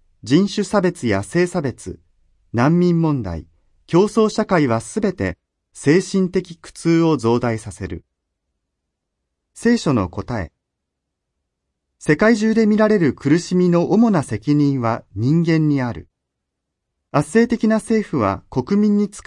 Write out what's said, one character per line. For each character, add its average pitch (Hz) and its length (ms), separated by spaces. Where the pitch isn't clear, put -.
人 160 300
種 208 120
差 208 160
別 180 260
や 101 160
性 175 240
差 175 140
別、 - 400
難 139 240
民 175 240
問 147 200
題、 85 240
競 175 180
争 214 260
社 214 160
会 160 220
は 113 120
す - 220
べ 196 100
て 95 240
精 156 260
神 190 300
的 185 260
苦 - 160
痛 165 300
を 160 160
増 117 220
大 117 180
さ 107 120
せ 95 160
る。 82 180
聖 233 240
書 175 160
の 101 160
答 104 320
え。 85 100
世 151 180
界 220 200
中 220 180
で 220 120
見 208 120
ら 214 100
れ 214 100
る 151 140
苦 143 260
し 175 160
み 180 140
の 170 220
主 220 200
な 175 120
責 120 320
任 143 260
は 113 240
人 139 300
間 156 240
に 139 140
あ 120 100
る。 78 160
圧 143 180
政 233 220
的 220 180
な 220 80
政 214 320
府 156 100
は 98 300
国 202 320
民 208 160
に 208 160
仕 - 140